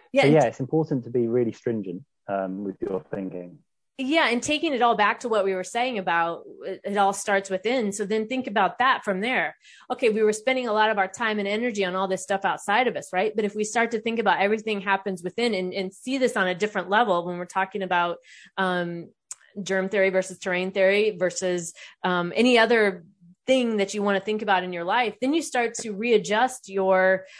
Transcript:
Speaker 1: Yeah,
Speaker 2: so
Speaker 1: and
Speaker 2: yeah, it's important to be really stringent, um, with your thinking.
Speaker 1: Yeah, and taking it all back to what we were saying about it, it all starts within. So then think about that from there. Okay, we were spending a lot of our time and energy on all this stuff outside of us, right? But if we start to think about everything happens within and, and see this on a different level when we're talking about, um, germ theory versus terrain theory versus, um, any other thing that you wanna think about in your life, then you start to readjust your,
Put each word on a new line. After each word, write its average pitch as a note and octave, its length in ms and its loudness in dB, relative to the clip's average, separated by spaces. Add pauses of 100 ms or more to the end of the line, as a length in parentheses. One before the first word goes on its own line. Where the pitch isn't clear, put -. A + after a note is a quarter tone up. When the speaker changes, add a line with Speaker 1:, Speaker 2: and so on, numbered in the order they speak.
(120)
Speaker 1:
Yeah, C4+ 100 2
Speaker 2:
so C#3 60 4
Speaker 1:
and D3 80 6
Speaker 2:
yeah, D3 100 6
it's - 140 -4
important C#3+ 460 -2
to A#2+ 40 -12
be A#2+ 180 0
really A#2 240 2
stringent, G2+ 520 -6 (240)
um, G2 360 -4
with F#2+ 160 -8
your F#2+ 320 -6
thinking. F2+ 460 -8 (420)
Speaker 1:
Yeah, C#4 300 2
and A#3+ 140 -2
taking D4+ 300 -2
it A#3+ 100 0
all A#3 120 4
back G#3 260 0
to B3 80 -6
what G#3 140 2
we F#3+ 120 0
were F#3 80 -4
saying A3+ 340 -4
about E3+ 460 -2 (200)
it, F3 200 -10
it G3+ 140 -4
all G3+ 160 4
starts G3 360 -2
within. G#3+ 420 -2
So G3+ 140 -4
then G#3+ 220 -2
think B3+ 180 -4
about G3+ 320 0
that B3+ 260 2
from F#3+ 180 -2
there. G3+ 340 -2 (340)
Okay, B3 200 2
we G#3+ 120 2
were G#3+ 120 4
spending B3+ 340 0
a G#3+ 60 0
lot G#3+ 180 4
of G#3 80 0
our F#3+ 80 2
time G#3+ 320 -2
and G3+ 80 -2
energy G#3+ 360 -2
on F3+ 120 -2
all F#3+ 120 0
this F#3 140 -2
stuff G3 240 -2
outside G3+ 420 0
of A3 80 -2
us, C#3+ 160 -10
right? G3+ 240 -2
But G#3+ 80 -2
if G#3 120 -6
we G#3+ 80 -2
start A#3 280 0
to A3+ 80 -4
think A3+ 200 -4
about A3+ 200 2
everything G#3 420 0
happens F#3+ 420 -2
within G3+ 320 -2
and, F#3 180 -4
and F#3+ 180 -6
see C4 280 -6
this B3 180 2
on F#3+ 100 2
a F3+ 60 0
different F#3 380 -2
level G3 340 4
when F3 140 -6
we're F3+ 60 -6
talking G3 360 -4
about, F3 360 0 (400)
um, F3 520 -2 (540)
germ F#3+ 260 -2
theory F#3+ 220 4
versus F#3 260 -2
terrain F#3 340 -2
theory G3 460 4
versus, F3+ 560 -2 (300)
um, F3 320 0
any A#3+ 240 6
other G#3+ 440 4 (440)
thing A#3+ 300 2
that G3+ 180 0
you G#3 80 -2
wanna G3+ 160 2
think G#3+ 240 -4
about F#3+ 200 2
in F3+ 100 -8
your E3+ 100 -6
life, G#3+ 380 0
then C4 120 0
you E4 80 2
start A#3 320 -2
to A3+ 200 -8
readjust G#3+ 760 0
your, F#3+ 560 4 (140)